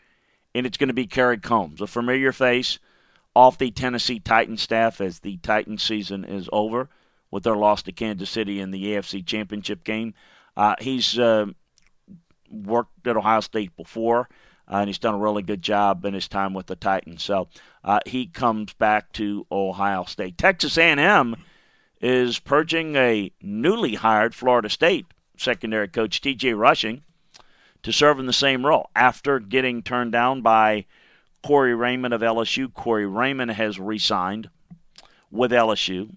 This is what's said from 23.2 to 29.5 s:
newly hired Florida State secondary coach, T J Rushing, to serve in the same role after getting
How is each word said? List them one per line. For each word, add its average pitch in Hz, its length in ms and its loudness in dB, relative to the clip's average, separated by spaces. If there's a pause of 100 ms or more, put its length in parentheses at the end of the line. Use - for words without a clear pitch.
newly 123 540 -2
hired 110 400 2
Florida 123 340 2
State 160 380 0 (300)
secondary 110 520 -2
coach, 110 320 -4
T 139 140 -4
J 123 200 -2
Rushing, 120 480 2 (800)
to - 100 -6
serve 147 260 4
in 131 80 -6
the 123 60 -2
same 131 320 0
role 143 300 2
after 127 460 4
getting 120 420 -2